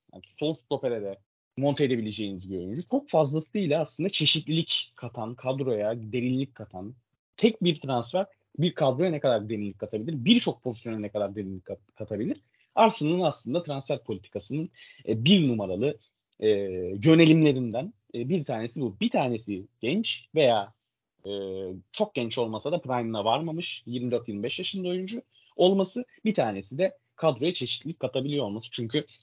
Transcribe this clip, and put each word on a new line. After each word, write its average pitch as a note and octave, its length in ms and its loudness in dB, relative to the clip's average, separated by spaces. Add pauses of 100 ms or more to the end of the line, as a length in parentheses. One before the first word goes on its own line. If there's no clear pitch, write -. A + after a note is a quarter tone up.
(120)
yani F#2 140 -20
sol D#3 280 -4
stopere B2 480 -4
de G2 160 -8 (380)
monte C#3+ 280 2
edebileceğiniz G#2 680 -2
bir F#2+ 80 -6
oyuncu. G2+ 280 -8
Çok C#4 220 -2
fazlasıyla D#3 720 0
aslında D#3 280 -4
çeşitlilik - 880 0
katan, A#2+ 380 -8
kadroya B2 640 -2
derinlik B2 580 -4
katan, G#2 400 -14 (420)
tek A3 280 2
bir E3+ 160 2
transfer C3+ 460 0 (320)
bir D#3+ 160 2
kadroya C#3+ 360 2
ne D3+ 100 -2
kadar A2 280 2
derinlik G#2 300 -4
katabilir, A#2 460 -6
birçok A#3 380 4
pozisyona A2+ 360 -6
ne G#2 100 -6
kadar G2+ 260 -2
derinlik F#2+ 300 -8
kat-, - 300 -14
katabilir. A2 460 -4 (340)
Arsenal'ın F3+ 460 4
aslında D#3+ 420 -2
transfer C#3+ 420 -6
politikasının, A#2 680 -8 (380)
e, A2+ 160 0
bir E3 240 6
numaralı, G#2+ 500 0 (420)
e, G#2+ 80 2 (560)
yönelimlerinden D#3 880 6 (220)
E, A#2+ 140 -4
bir E3+ 160 0
tanesi A#2 360 -6
bu. G#2+ 200 -4
Bir A#3 100 2
tanesi A2+ 560 -2 (140)
genç F3+ 540 -4
veya, A#2 380 4 (540)
e, G2 40 -8 (640)
çok G#3 220 -4
genç A#2+ 240 -4
olmasa A2 340 -4
da F3 80 -2
prime'ına A#2 440 -2
varmamış, D#3+ 640 -2
yirmi B2 240 -4
dört A#2 180 -2
yirmi G2+ 140 -6
beş A#2+ 160 -6
yaşında F#3 300 -6
oyuncu F#3 340 -6 (340)
olması. F#3+ 480 4 (200)
Bir G#3+ 100 2
tanesi A2 440 -2
de F#3 200 0 (180)
kadroya D#3 380 2
çeşitlilik - 460 -6
katabiliyor C#3 440 -2
olması. G#2+ 260 -6
Çünkü B2 360 -4 (160)